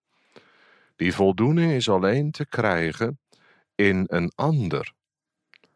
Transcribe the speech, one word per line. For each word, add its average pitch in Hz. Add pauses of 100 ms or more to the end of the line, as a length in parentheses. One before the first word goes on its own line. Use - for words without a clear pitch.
(960)
Die 87
voldoening 120
is 123
alleen 107
te 151
krijgen 98 (560)
in 98
een 85
ander, 120 (840)